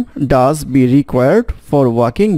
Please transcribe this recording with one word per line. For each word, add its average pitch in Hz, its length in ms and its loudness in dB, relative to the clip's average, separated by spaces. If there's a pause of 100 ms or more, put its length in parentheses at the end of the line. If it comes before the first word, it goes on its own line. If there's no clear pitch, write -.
(260)
does 139 460 0
B 131 300 2
required 139 440 0 (260)
for 139 160 2 (120)
walking 151 380 0